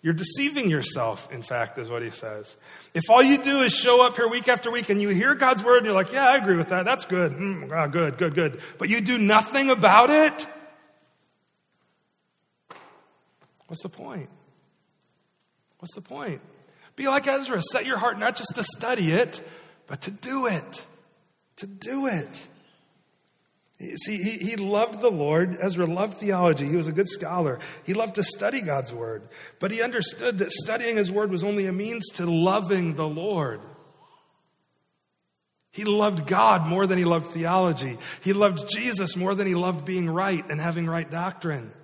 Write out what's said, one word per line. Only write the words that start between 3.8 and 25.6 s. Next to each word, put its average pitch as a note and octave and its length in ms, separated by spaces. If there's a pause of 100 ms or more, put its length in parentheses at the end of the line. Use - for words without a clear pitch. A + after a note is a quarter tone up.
up B3 140
here A#3 140
week A#3+ 180
after A#3+ 240
week A#3 200
and G#3 120
you G3+ 60
hear A3 260
God's B3+ 300
word B3 140
and A3 80
you're G#3 80
like, F#3+ 180
"Yeah, C4+ 120
I C4 120
agree G3 200
with E3 120
that. F3+ 160
That's B3+ 200
good. F3 280
Mm, D#3 400
ah, D#3 160
good, D3 280
good, E3 200
good." D3+ 240 (180)
But F#3+ 120
you A#3 100
do A#3 180
nothing A3 520
about A3 400
it, D4+ 360 (3250)
what's E3 160
the F#3 60
point? F3 420 (1500)
What's - 160
the G#3 40
point? A3+ 420 (520)
Be C4+ 140
like C#4 180
Ezra. C4+ 340
Set A#3+ 240
your B3+ 140
heart G#3 220
not G#3+ 160
just - 180
to A#3 80
study A3+ 500
it, G#3 320 (440)
but - 140
to G3+ 100
do B3+ 340
it. - 400 (720)
To G3 100
do B3 400
it. - 420 (1300)
See, - 360
he, G#3 220
he A3 180
loved G#3 440
the A#3+ 80
Lord. E3+ 520